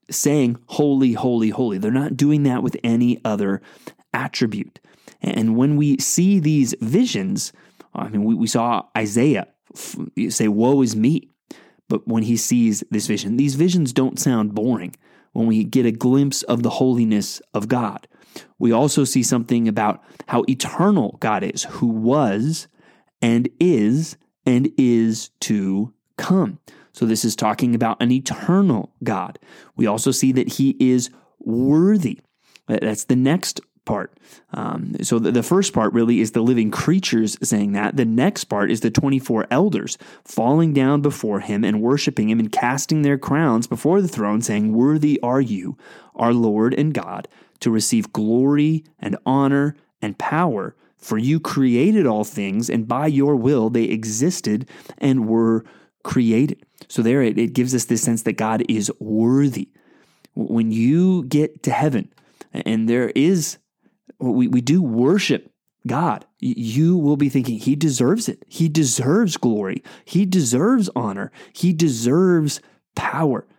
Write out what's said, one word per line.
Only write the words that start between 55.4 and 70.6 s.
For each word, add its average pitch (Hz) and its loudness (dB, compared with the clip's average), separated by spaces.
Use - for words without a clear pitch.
created." 120 0
So - -4
there 123 2
it, 110 0
it 117 0
gives 127 0
us 117 -2
this 113 0
sense 117 -2
that 110 -2
God 110 -2
is 107 -2
worthy. 117 0
W-, 110 -4
when 113 0
you 160 2
get 147 -2
to - -2
heaven, 139 -2
and 113 -2
there 120 0
is, 160 2
we, 127 2
we 127 2
do 147 2
worship 135 0
God, 127 -2
y-, 123 -2
you 139 0
will 147 2
be 139 0
thinking, 120 -2
"He 127 0
deserves 147 0
it. - -10
He 165 0
deserves 151 0
glory. 104 -2
He 190 0
deserves 180 2